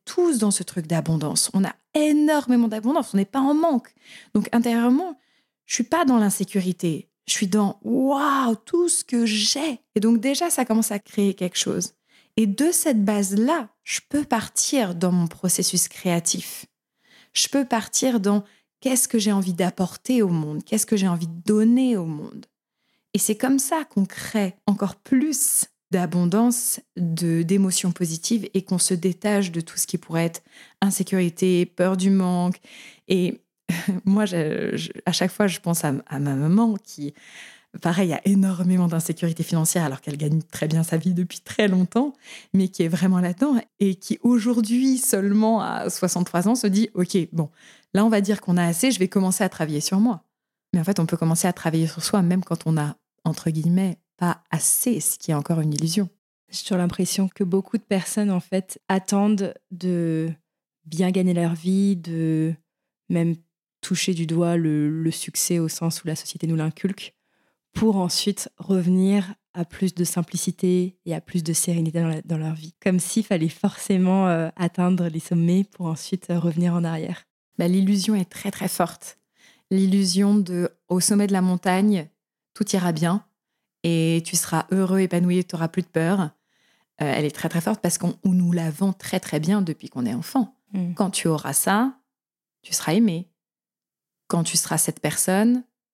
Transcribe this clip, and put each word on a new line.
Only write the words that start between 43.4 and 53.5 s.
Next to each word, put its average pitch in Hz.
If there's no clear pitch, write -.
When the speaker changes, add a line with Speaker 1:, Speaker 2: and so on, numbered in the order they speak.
Speaker 1:
et 196
qui -
aujourd'hui, 240
seulement 214
à -
soixante-trois 180
ans, 240
se 214
dit « 202
OK, 180
bon, 160
là, 196
on 226
va 214
dire 196
qu'on 180
a 175
assez, 170
je 190
vais 175
commencer 190
à 180
travailler 151
sur 190
moi. » 220
Mais 175
en -
fait, 196
on 165
peut 165
commencer 165
à 175
travailler 160
sur 160
soi 202
même 180
quand -
on 160
a, 147
entre 165
guillemets, 170